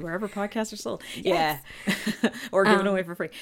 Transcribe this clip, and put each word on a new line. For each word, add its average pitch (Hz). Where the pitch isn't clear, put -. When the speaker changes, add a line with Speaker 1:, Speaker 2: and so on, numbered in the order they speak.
Speaker 1:
wherever 175
podcasts 208
are 214
sold. -
Speaker 2:
Yes. 160
Speaker 1:
Yeah. 196
<laughs> -
Or 190
given 202
Speaker 2:
Um, 190
Speaker 1:
away 190
for 170
free. 165